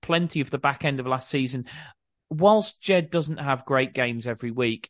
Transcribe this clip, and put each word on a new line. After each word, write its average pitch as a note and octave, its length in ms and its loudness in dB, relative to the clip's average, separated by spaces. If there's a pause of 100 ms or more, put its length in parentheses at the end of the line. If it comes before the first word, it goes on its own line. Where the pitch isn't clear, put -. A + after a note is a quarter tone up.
plenty E3 400 0
of B2+ 80 -2
the - 80 -6
back C#3+ 300 0
end C#3 120 -2
of B2+ 80 -4
last C3 220 -2
season." C3 380 -2 (640)
Whilst G3+ 500 4
Jed F3+ 300 2
doesn't D#3+ 260 -2
have C#3 300 -2
great C3 260 2
games A#2+ 340 -2
every A#2+ 240 -6
week, A#2 400 -2